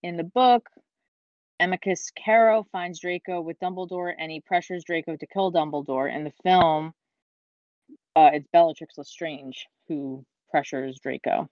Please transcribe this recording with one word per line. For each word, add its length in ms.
In 120
the 80
book, 460
Amicus 520
Carrow 600
finds 280
Draco 420
with 180
Dumbledore, 560
and 160
he 100
pressures 420
Draco 340
to 80
kill 260
Dumbledore. 640
In 80
the 80
film, 500
uh, 180
it's 200
Bellatrix 420
Lestrange 680
who 360
pressures 500
Draco. 500